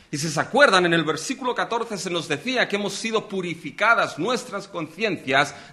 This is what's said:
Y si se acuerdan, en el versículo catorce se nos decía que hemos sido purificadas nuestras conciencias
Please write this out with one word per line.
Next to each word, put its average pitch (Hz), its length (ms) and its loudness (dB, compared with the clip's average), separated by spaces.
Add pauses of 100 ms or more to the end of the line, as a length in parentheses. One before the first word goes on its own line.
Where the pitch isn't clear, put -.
Y 151 80 -6
si 156 120 -4
se 151 100 -2
acuerdan, 190 460 6
en 170 80 4
el 165 100 4
versículo 233 500 -2
catorce 220 440 -4
se 175 120 -6
nos 170 200 -4
decía 196 360 0
que 202 120 -4
hemos 202 160 -2
sido 220 340 -2
purificadas 180 880 0
nuestras 202 520 -4
conciencias 151 840 0 (200)